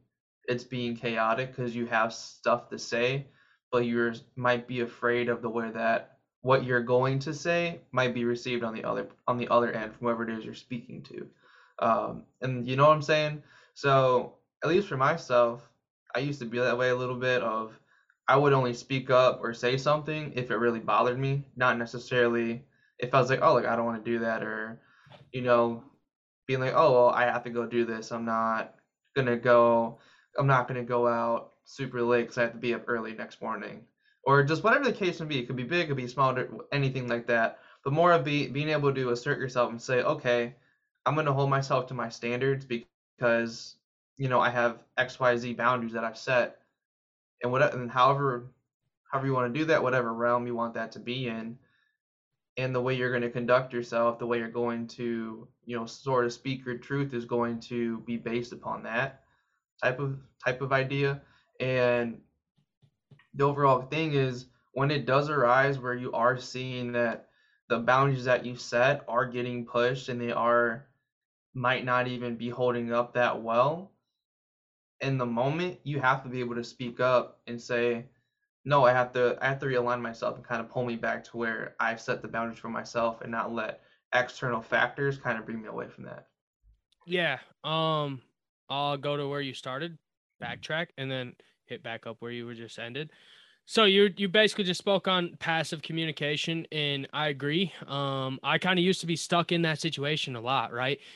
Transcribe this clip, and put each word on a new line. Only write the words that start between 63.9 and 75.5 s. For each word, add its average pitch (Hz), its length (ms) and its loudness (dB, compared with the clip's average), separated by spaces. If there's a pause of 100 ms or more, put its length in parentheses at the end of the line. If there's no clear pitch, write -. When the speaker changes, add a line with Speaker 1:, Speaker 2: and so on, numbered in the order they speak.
Speaker 1:
is, 131 340 0 (260)
when 139 180 2
it 139 140 -2
does 143 240 2
arise 135 500 4
where 123 160 -4
you 123 160 -6
are 123 260 2
seeing 123 560 -8
that 117 360 -2 (400)
the 117 100 2
boundaries 131 460 4
that 120 200 2
you 120 120 -8
set 131 500 2
are 123 180 0
getting 123 400 -4
pushed 123 440 0
and 120 100 -4
they 120 140 -4
are, 120 560 2 (640)
might 127 320 0
not 123 220 2
even 123 280 -6
be 117 140 -6
holding 120 420 0
up 120 220 0
that 117 280 2
well, 131 520 0 (1080)
in 135 160 0
the 127 80 0
moment, 143 580 0